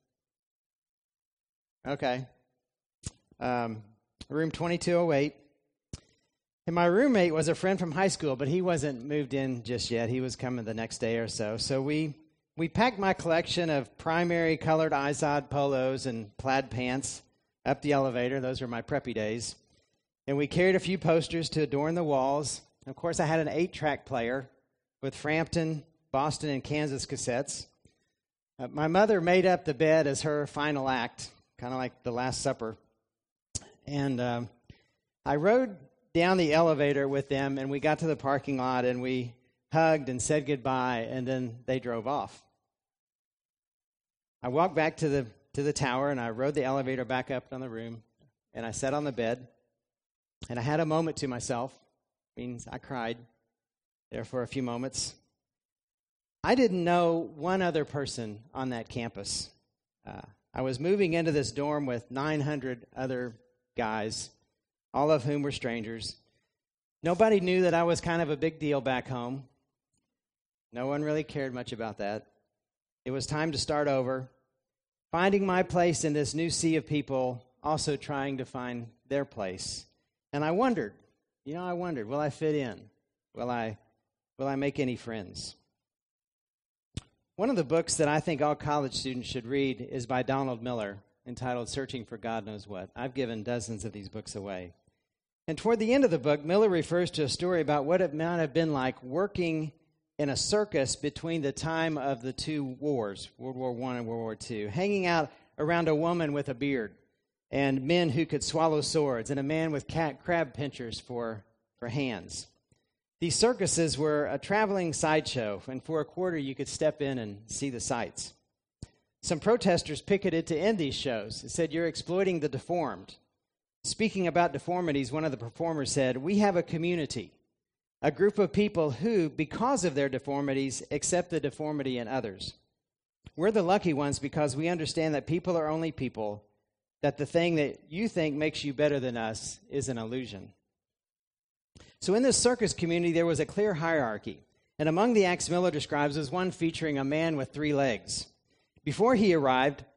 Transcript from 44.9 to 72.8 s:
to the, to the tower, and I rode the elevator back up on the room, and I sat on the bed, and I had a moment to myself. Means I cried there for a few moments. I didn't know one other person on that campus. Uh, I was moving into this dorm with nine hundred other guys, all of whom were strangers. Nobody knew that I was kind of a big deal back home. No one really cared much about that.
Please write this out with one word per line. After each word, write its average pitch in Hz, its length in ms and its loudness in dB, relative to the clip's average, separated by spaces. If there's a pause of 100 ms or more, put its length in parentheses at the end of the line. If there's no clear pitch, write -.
to 156 120 0
the, 139 160 2 (280)
to 143 100 -2
the 147 100 0
tower, 135 360 0
and 139 100 -2
I 117 100 -2
rode 131 260 -2
the 143 80 0
elevator 131 420 0
back 127 240 -2
up 127 220 -6
on 131 80 -10
the 131 100 -10
room, 117 320 -12 (520)
and 117 120 -8
I 113 60 -6
sat 135 220 -2
on 147 100 0
the 147 80 -2
bed, 120 360 -2 (1000)
and 120 80 -4
I 120 40 -2
had 151 180 0
a 165 60 2
moment 156 320 0
to 143 100 -4
myself. 123 500 -6 (600)
Means 120 340 -10
I 127 60 -10
cried 117 400 -6 (920)
there 117 120 -8
for 127 180 -4
a 117 60 -4
few 135 160 -4
moments. 123 500 -4 (1300)
I 190 120 4
didn't 196 280 4
know 170 520 4
one 180 260 0
other 160 240 2
person 117 540 -6 (140)
on 131 160 -4
that 120 180 -6
campus. - 640 -8 (580)
Uh, 98 140 -14 (320)
I 127 80 -4
was 131 180 -2
moving 180 340 2
into 165 200 2
this 143 180 0
dorm 147 340 -2
with 123 240 -4
nine 151 300 -2
hundred 135 560 -4
other 123 380 -4 (420)
guys, 110 540 -2 (640)
all 143 180 4
of 147 120 4
whom 147 180 0
were 143 100 -2
strangers. 113 640 -6 (880)
Nobody 190 380 6
knew 180 220 4
that 175 100 6
I 165 100 4
was 170 160 2
kind 170 220 0
of 156 80 0
a 151 80 -2
big 156 220 -2
deal 147 200 0
back 127 300 -2
home. 127 340 -6 (1300)
No 120 160 -4
one 143 160 -2
really 151 220 0
cared 135 280 -4
much 123 200 -8
about 110 240 -6
that. 104 300 -4 (800)